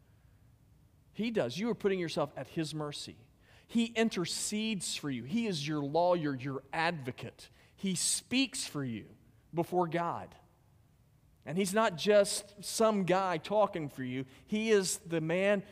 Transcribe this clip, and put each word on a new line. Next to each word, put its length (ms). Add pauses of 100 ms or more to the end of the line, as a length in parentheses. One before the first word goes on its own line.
(1120)
He 180
does. 260
You 140
are 20
putting 240
yourself 400
at 80
his 300
mercy. 420 (480)
He 200
intercedes 1080
for 140
you. 140
He 240
is 200
your 120
lawyer, 560
your 260 (100)
advocate. 800 (260)
He 200
speaks 720
for 160
you 220 (460)
before 360
God. 480 (1080)
And 140
he's 160
not 240
just 560 (100)
some 400
guy 340
talking 520
for 140
you. 220 (200)
He 240
is 280 (100)
the 140
man 500